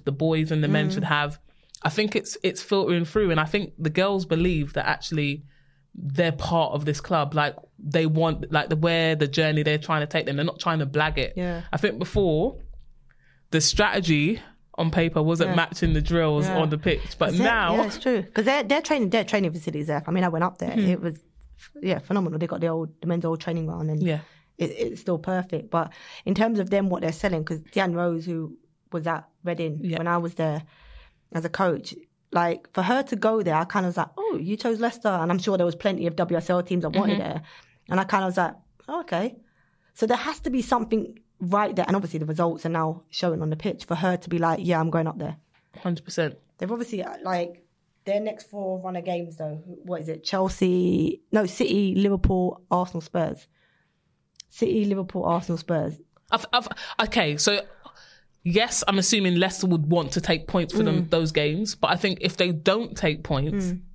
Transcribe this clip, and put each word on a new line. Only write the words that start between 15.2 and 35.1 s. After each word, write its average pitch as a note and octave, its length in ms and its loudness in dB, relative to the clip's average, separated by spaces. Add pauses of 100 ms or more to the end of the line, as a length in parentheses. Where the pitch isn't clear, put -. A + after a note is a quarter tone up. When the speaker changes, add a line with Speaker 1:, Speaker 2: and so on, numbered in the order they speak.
Speaker 1:
wasn't E3+ 280 2
Speaker 2:
Yeah. F3+ 40 0
Speaker 1:
matching E3 380 2
the D3+ 80 4
drills D#3 460 2
Speaker 2:
Yeah. F#3 120 0
Speaker 1:
on D#3 100 2
the D3+ 80 0
pitch. - 400 -2
But F3 160 2
Speaker 2:
Is F3+ 60 4
it? A3+ 40 4
Speaker 1:
now G#3+ 320 4
Speaker 2:
Yeah, - 100 4
it's - 120 -6
true. A#3+ 260 0 (100)
'Cause G#3+ 120 2
their, C4+ 180 4
their C#4 180 2
training, C4+ 280 0
their G#3+ 140 2
training G3 280 0
facilities D#3 360 -4
there. D3 180 -2
I D#3+ 60 -4
mean, F3+ 120 2
I F#3 60 2
went D#3+ 140 0
up F#3 160 -2
there. - 120 -4
Speaker 1:
Mm-hmm. G3+ 180 2
Speaker 2:
It F3+ 120 2
was, D#3+ 220 -6 (580)
yeah, F#3 180 0
phenomenal. F3+ 380 -2
They E3 80 0
got E3 160 -6
the E3 60 0
old, E3 220 -2 (120)
the D#3+ 60 -4
men's E3+ 180 0
old E3 140 0
training E3 260 -4
ground D#3+ 240 -4
and D#3 140 0
Speaker 1:
Yeah. D#3 160 2 (400)
Speaker 2:
it, F3 60 2 (120)
it's - 240 -4
still F3 160 -2
perfect. F3+ 540 -4
But E3+ 200 0 (340)
in G3 100 0
terms A3 240 2
of F#3 100 -2
them, G3 200 2
what F3 120 -2
they're D#3+ 100 0
selling, E3 320 -2
'cause D#3 180 -6 (120)
Deanne F#3 220 2
Rose, E3+ 300 -2
who E3 300 -6 (360)
was E3 160 -4
at D#3 200 -4 (160)
Reading E3 380 -2
Speaker 1:
Yeah. E3 160 -2
Speaker 2:
when E3 100 -2
I E3+ 100 2
was E3+ 180 -2
there D#3+ 260 0 (720)
as E3 120 -4
a E3+ 60 -4
coach, F3 460 0 (360)
like, E3+ 420 0
for F#3 100 0
her B3 200 2
to C4+ 120 -4
go A3 260 2
there, E3+ 140 2
I D#3+ 80 4
kind F#3 220 0
of F3+ 60 0
was F3 60 -4
like, E3 200 -2
"Oh, G4+ 220 -2
you F3+ 180 -4
chose A3+ 240 -2
Leicester." A#3 260 -2
And F3 240 0